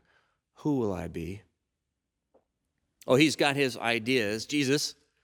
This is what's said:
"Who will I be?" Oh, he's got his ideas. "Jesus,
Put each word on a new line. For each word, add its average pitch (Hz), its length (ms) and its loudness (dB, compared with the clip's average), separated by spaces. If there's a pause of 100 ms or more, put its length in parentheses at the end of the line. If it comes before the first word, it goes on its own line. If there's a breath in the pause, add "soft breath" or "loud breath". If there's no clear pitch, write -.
(600)
"Who 147 160 0
will 107 160 0
I 85 140 -6
be?" 85 340 -10 (1700)
Oh, 131 80 4
he's 143 200 6
got 143 200 2
his 131 200 0
ideas. 113 720 -2
"Jesus, 143 480 0 (300)